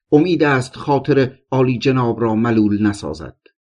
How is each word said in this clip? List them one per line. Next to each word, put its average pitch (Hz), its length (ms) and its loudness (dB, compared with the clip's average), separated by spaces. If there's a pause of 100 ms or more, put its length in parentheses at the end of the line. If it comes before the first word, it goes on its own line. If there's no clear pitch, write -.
(120)
امید 156 300 2
است 135 340 0
خاطر 135 640 0 (120)
عالی 131 280 0
جناب 123 420 0
را 117 140 0
ملول 107 520 0
نسازد. 78 500 -6 (340)